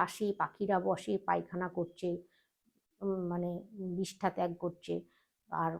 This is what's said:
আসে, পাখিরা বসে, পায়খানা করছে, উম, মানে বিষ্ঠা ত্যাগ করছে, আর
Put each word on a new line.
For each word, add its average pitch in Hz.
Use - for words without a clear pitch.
আসে, 190
পাখিরা 196
বসে, 190
পায়খানা 180
করছে, 180
উম, 190
মানে 175
বিষ্ঠা 190
ত্যাগ 180
করছে, 170
আর 160